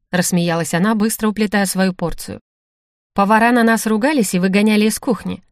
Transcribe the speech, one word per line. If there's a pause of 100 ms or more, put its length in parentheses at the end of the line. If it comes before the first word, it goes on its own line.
(120)
рассмеялась
она,
быстро
уплетая
свою
порцию. (760)
"Повара
на
нас
ругались
и
выгоняли
из
кухни,